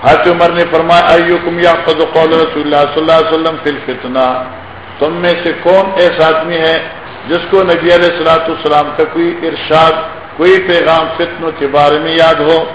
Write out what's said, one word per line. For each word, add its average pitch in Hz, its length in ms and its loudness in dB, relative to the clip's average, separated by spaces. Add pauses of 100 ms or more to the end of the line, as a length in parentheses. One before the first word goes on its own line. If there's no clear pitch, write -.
حضرت 156 240 4
عمر 170 240 2
نے 170 200 0
فرمایا: 170 340 2
'ایکم 170 540 2
یحفظ 165 360 2 (180)
قول 160 160 2
رسول 160 320 0
اللہ 147 320 0
صلی 160 80 -2
اللہ 160 100 0
علیہ 165 160 4
وسلم 160 360 -2
فی 151 60 -2
الفتنہ؟' 127 760 -4 (560)
تم 151 140 -2
میں 175 200 -2 (100)
سے 170 80 -2 (120)
کون 190 320 2
ایسا 170 320 2
آدمی 160 300 -2
ہے 160 320 -2 (380)
جس 160 100 -2 (120)
کو 190 140 4
نبی 170 320 2
علیہ 175 160 4
الصلوۃ 160 380 0
والسلام 147 480 0
کا 160 60 2
کوئی 170 380 -4
ارشاد، 160 500 0 (460)
کوئی 185 300 4
پیغام 160 480 2
فتنوں 165 440 -6
کے 139 80 -2
بارے 147 320 2
میں 160 180 -4
یاد 160 160 4
ہو؟ 160 300 0 (120)